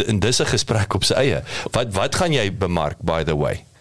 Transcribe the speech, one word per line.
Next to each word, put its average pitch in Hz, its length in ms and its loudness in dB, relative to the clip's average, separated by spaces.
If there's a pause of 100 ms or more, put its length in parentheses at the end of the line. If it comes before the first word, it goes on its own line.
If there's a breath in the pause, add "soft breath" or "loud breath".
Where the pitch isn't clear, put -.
en 107 140 2
dis 110 200 2
'n 156 60 2
gesprek - 480 0
op 92 100 0
sy - 100 2
eie. 104 280 2 (300 loud breath)
Wat, 117 200 -2
wat 101 220 -2
gaan 175 180 2
jy 107 200 2
bemark, 87 500 -2
by 82 220 0
the 80 120 0
way? 71 280 -2 (160)